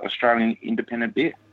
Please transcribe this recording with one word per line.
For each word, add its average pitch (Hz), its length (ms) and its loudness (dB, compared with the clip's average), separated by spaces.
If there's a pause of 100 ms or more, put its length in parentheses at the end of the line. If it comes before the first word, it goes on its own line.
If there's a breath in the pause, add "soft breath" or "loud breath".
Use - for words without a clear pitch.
Australian 113 600 2
independent 117 520 -4
beer. 147 200 0 (180)